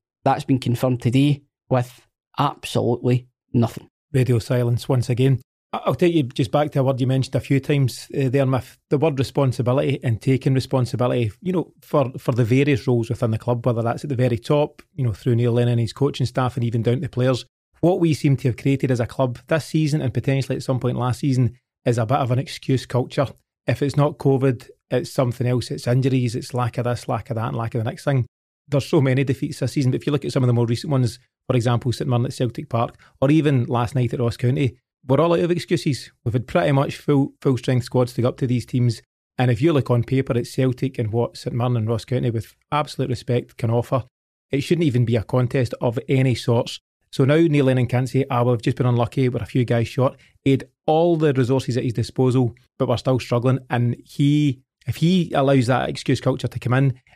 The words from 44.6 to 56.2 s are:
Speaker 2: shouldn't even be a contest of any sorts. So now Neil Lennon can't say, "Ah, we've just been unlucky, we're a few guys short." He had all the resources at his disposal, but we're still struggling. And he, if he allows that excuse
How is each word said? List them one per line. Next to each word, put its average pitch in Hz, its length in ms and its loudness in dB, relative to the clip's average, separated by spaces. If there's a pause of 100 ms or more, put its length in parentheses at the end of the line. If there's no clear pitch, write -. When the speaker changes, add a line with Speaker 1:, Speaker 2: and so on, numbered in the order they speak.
Speaker 2:
shouldn't 165 260 0
even 123 200 2
be 113 100 2
a 104 80 -2
contest 127 560 -2
of 120 180 -2 (100)
any 131 260 2
sorts. - 440 -2 (340)
So 143 120 2
now 143 140 4
Neil 147 260 4
Lennon 127 240 2
can't 127 200 0
say, 131 220 0
"Ah, 123 140 2
we've 120 180 0
just 135 140 -2
been 127 100 0
unlucky, 123 420 0
we're 120 140 -4
a 101 40 -8
few 127 180 0
guys 117 240 0
short." - 280 0 (280)
He 135 80 4
had 135 160 -2 (180)
all 165 300 2
the 151 160 2
resources 127 440 0
at 123 60 -2
his 117 120 -4
disposal, 127 600 0 (240)
but 131 80 -2
we're 123 120 0
still 131 200 0
struggling. 123 400 0 (100)
And 120 360 0
he, 147 560 0 (260)
if 123 100 -4
he 170 360 2
allows 135 340 2
that 127 220 0
excuse 135 320 -2